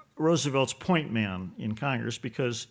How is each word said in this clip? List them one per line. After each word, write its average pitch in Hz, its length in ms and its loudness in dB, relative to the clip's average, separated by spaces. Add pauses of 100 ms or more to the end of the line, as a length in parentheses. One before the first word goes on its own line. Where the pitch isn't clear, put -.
(180)
Roosevelt's 143 560 4
point 170 360 0
man 95 480 -2
in 113 160 -4
Congress 117 440 -2
because 120 540 -4